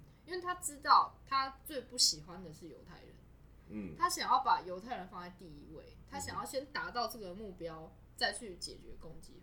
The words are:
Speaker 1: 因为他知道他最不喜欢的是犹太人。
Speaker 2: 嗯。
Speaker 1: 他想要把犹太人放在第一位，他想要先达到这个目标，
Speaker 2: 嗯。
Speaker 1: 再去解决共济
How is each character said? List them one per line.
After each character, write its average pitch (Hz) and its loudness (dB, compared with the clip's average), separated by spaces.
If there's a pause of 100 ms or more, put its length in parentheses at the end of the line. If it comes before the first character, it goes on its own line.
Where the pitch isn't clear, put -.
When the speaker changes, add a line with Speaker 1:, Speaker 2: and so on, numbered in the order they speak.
(280)
Speaker 1:
因 330 -8
为 359 -4
他 359 -2
知 294 -6
道 277 8
他 269 0
最 294 -4
不 240 -10
喜 156 6
欢 180 -12
的 156 -10
是 170 -14
犹 135 -14
太 - -18
人。 - -18 (540)
Speaker 2:
嗯。 196 -8
Speaker 1:
他 339 6
想 240 0
要 254 8
把 214 6
犹 180 -6
太 226 -6
人 185 -6
放 185 -10
在 180 -10 (100)
第 190 -16
一 151 -14
位， 143 -14 (280)
他 277 -6
想 277 -6
要 - -2
先 277 -2
达 - -2
到 240 2
这 233 -6
个 185 -8
目 202 -8
标， 160 -8
Speaker 2:
嗯。 170 -14 (260)
Speaker 1:
再 233 2
去 208 -8
解 - -8
决 - -14
共 160 -12
济 - -18